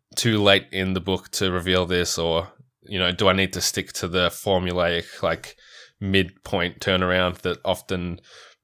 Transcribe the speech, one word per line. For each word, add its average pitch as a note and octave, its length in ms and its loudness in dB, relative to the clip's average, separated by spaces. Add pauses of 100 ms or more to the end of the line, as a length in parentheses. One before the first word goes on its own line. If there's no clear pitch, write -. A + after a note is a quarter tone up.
(160)
too A2 260 2
late G2 300 6
in F#2+ 220 -2
the F#2 80 -2
book F#2 300 -4
to F#2+ 200 0
reveal F2+ 360 2
this? F2 320 0
Or, E2+ 300 0 (340)
you G2+ 160 -8
know, F2+ 120 2
do F2+ 180 2
I F#2 40 8
need F#2+ 200 0
to F2+ 80 -4
stick - 320 -4
to - 140 -6
the F2 220 0
formulaic, F2 920 -2
like, E2+ 340 -4 (540)
midpoint F2+ 680 -2
turnaround F#2 600 0
that F2 240 -4
often F2+ 560 -4 (440)